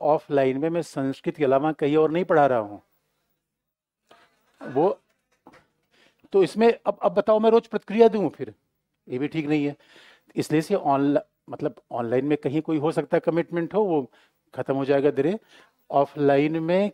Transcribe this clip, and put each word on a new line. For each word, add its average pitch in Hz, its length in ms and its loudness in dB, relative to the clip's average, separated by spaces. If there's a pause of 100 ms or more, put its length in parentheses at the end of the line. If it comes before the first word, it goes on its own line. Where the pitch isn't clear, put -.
ऑफलाइन 135 500 0
में 156 120 -2
मैं 170 140 -4
संस्कृत 135 520 -6
के 147 80 -2
अलावा 139 300 2
कहीं 147 240 0
और 156 120 4
नहीं 175 160 -2
पढ़ा 151 200 4
रहा 127 140 2
हूँ। 104 220 -12 (1800)
वो, 156 280 0 (1400)
तो 196 100 4
इसमें 214 260 2 (100)
अब, - 240 -6
अब 190 120 -2
बताओ, 214 260 2
मैं 220 100 4
रोज 226 180 2
प्रतिक्रिया 220 400 2
दूँ 196 220 0
फिर? 107 240 -14 (540)
ये 127 100 -8
भी 143 100 -4
ठीक 156 200 -6
नहीं 151 180 0
है। 143 100 -6 (600)
इसलिए 147 260 0
से 196 140 -2
ऑनला-, 143 460 0 (280)
मतलब 143 260 -8 (160)
ऑनलाइन 123 340 -2
में 147 120 0
कहीं 151 240 -4
कोई 160 160 -4
हो 151 140 -2
सकता 156 240 -4
है 165 60 2
कमिटमेंट 170 520 -4
हो, 214 80 0
वो 156 280 -2 (440)
खत्म 135 220 -4
हो 135 80 -4
जाएगा 139 280 2
धीरे। 147 260 -2 (520)
ऑफलाइन 143 720 2
में 185 320 0